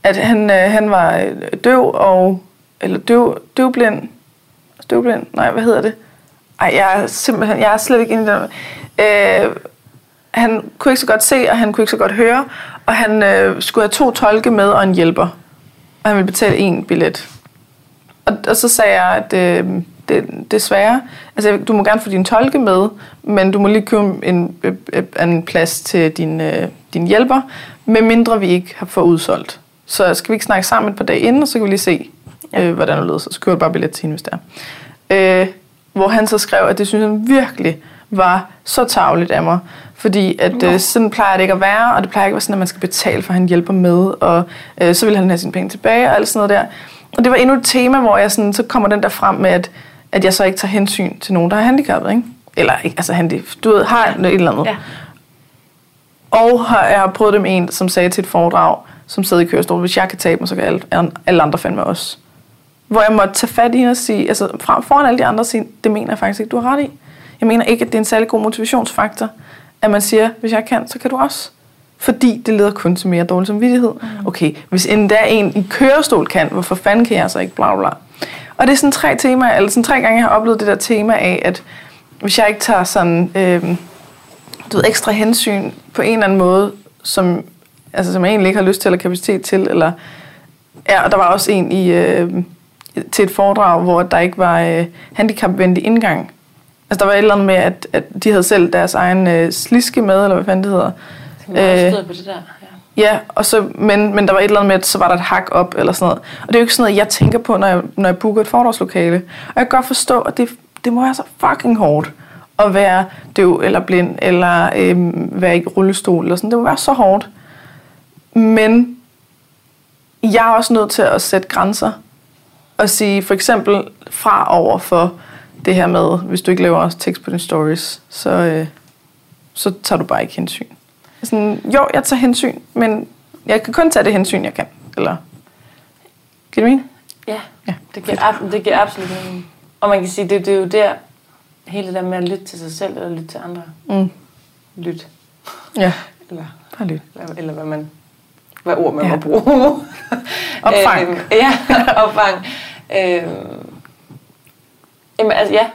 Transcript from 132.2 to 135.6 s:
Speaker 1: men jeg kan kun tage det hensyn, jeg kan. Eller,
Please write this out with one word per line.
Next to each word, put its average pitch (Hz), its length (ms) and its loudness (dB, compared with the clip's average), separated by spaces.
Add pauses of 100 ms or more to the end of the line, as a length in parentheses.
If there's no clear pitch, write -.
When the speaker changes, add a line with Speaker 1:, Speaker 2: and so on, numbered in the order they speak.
Speaker 1:
men 220 340 -2 (380)
jeg 220 180 0
kan 233 100 -10
kun 330 180 2
tage - 140 2
det 208 80 2
hensyn, 190 300 -2
jeg - 100 -8
kan. - 120 -6 (320)
Eller, - 180 -4 (1400)